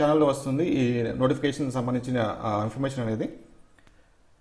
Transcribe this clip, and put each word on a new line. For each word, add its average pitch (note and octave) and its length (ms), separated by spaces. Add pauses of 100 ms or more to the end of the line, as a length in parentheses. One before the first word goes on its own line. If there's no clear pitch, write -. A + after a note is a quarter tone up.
ఛానల్‌లో D3+ 220
వస్తుంది C3+ 400
ఈ B2 380
నోటిఫికేషన్ C3 680
సంబంధించిన, B2 720
ఆ, G#2+ 220
ఇన్ఫర్మేషన్ C3 400
అనేది. A2 260 (1120)